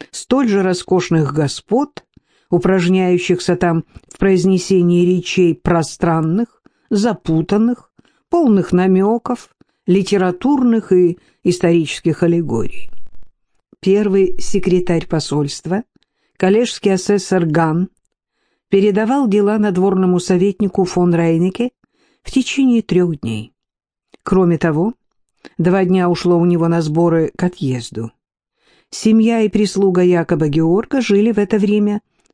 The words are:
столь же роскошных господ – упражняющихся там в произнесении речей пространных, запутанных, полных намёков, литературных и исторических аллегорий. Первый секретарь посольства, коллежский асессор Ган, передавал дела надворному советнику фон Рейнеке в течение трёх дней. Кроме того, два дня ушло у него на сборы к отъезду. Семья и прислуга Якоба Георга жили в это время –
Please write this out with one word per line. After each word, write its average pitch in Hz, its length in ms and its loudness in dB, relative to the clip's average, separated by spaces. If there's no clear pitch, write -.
столь 262 360 -2
же 202 140 2
роскошных 175 720 0
господ – 202 680 -4
упражняющихся 180 1080 0
там 170 280 0
в - 100 -20
произнесении 180 880 2
речей 175 500 0
пространных, 165 1080 -2
запутанных, 208 1000 -2
полных 233 420 2
намёков, 190 800 0
литературных 202 1080 0
и 180 280 2
исторических 170 800 0
аллегорий. 160 680 0
Первый 196 600 2
секретарь 175 680 0
посольства, 156 760 -4
коллежский 202 540 0
асессор 185 540 0
Ган, 165 440 -2
передавал 214 580 0
дела 208 300 0
надворному 185 600 0
советнику 190 640 0
фон 175 280 0
Рейнеке 170 580 0
в - 80 -14
течение 254 500 0
трёх 175 380 0
дней. 113 340 -8
Кроме 180 340 2
того, 165 360 -2
два 185 280 2
дня 180 240 2
ушло 175 280 0
у 170 80 2
него 170 220 2
на 170 140 0
сборы 160 560 0
к - 60 -6
отъезду. 127 680 -6
Семья 226 520 2
и 214 80 2
прислуга 190 520 0
Якоба 170 460 0
Георга 165 540 0
жили 214 300 2
в 208 60 -4
это 208 220 0
время – 208 420 0